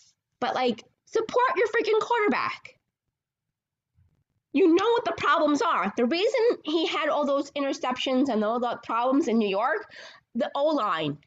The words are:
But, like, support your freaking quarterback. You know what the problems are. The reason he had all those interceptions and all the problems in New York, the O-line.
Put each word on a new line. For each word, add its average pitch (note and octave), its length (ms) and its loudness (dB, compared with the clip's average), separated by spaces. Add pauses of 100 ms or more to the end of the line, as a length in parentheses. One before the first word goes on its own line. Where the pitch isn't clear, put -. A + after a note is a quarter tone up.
(400)
But, B3 140 -2
like, B3+ 300 -2 (220)
support A#4+ 520 0
your A4 100 2
freaking A4 320 0
quarterback. G#4 760 -2 (1800)
You E4 200 6
know G4 160 4
what A#4 160 2
the E4+ 100 -2
problems D4+ 460 2
are. G#3 340 0
The A#3+ 120 0
reason G4 340 0 (220)
he E4 240 0
had D#4 220 -2
all C#4+ 180 0
those C#4+ 240 -2
interceptions C#4 800 -2
and G#3+ 140 0
all A3+ 160 -2
the A#3 240 -4
problems B3+ 440 0
in A3+ 100 2
New G#3+ 100 2
York, B3 460 -2 (400)
the C4 220 -2
O-line. G#3 720 0